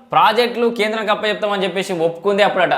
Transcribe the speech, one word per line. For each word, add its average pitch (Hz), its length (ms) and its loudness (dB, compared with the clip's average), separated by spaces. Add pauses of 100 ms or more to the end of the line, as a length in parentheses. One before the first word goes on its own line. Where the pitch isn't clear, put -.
(120)
ప్రాజెక్టులు 226 580 2
కేంద్రానికి 214 420 -2
అప్పచెప్తామని 202 520 -2
చెప్పేసి 185 300 -4
ఒప్పుకుంది 180 500 0
అప్పుడట. 175 340 2